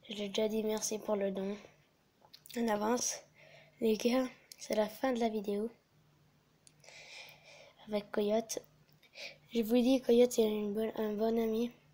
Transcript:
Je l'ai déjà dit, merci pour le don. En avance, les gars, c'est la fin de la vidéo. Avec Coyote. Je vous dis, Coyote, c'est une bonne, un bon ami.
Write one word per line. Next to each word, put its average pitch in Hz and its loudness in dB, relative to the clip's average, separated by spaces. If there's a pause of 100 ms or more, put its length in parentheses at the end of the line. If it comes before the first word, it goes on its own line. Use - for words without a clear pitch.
Je 220 -12
l'ai 202 -6
déjà 220 0
dit, 214 -2
merci 214 -4
pour 214 -2
le 196 0
don. 196 -4 (1000)
En 233 0
avance, 214 0 (640)
les 220 2
gars, 247 0 (280)
c'est - -6
la 208 2
fin 262 -2
de 240 -2
la 226 0
vidéo. 214 -4 (2250)
Avec 208 -4
Coyote. 214 0 (920)
Je 233 0
vous 226 4
dis, 254 6
Coyote, 247 6
c'est 240 2
une 214 0
bonne, 220 -2
un 214 -2
bon 226 0
ami. 226 -2 (220)